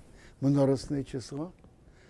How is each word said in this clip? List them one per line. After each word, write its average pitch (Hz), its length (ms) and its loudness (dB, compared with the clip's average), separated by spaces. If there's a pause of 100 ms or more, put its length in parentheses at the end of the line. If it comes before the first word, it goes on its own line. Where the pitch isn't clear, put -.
(400)
Множественное 139 640 2
число. 139 500 -10 (560)